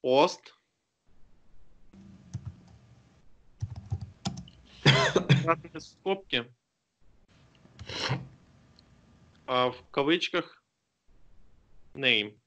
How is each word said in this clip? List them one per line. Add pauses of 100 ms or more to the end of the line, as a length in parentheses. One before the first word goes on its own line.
Пост. (4000)
Разные
Скобки. (3000)
А
в
кавычках (1300)
name. (120)